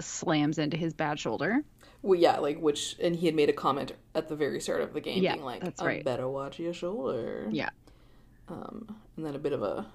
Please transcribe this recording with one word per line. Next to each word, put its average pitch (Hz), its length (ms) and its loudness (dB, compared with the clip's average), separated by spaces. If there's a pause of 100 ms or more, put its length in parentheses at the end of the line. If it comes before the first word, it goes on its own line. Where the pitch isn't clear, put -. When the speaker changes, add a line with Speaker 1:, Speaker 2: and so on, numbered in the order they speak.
Speaker 1:
slams 156 580 0
into 151 180 0
his 165 160 -2
bad 151 260 -2
shoulder. 156 440 0 (400)
Speaker 2:
Well, 190 180 6
yeah, 139 200 8
like, 151 200 0
which, 147 400 0
and 170 160 2
he 170 80 -2
had 160 100 6
made 147 140 6
a 147 60 6
comment 143 380 0 (220)
at 160 140 -2
the 156 80 -6
very 143 240 0
start 165 220 0
of 156 100 -4
the 147 80 -4
game - 220 0
Speaker 1:
Yeah, 180 120 4
Speaker 2:
being - 120 -8
like, - 160 -8
Speaker 1:
that's 180 180 -6
Speaker 2:
"I 175 60 0
Speaker 1:
right. 120 180 -2
Speaker 2:
better 127 240 0
watch 135 300 -6
your 170 160 -4
shoulder." 175 760 -4
Speaker 1:
Yeah. 135 200 -2 (800)
Speaker 2:
Um, - 480 -12 (200)
and 160 80 -8
then 147 100 -6
a 139 40 -6
bit 147 160 0
of - 80 0
a 104 320 -2